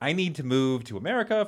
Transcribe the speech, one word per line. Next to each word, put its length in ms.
"I 120
need 240
to 80
move 400
to 120
America, 500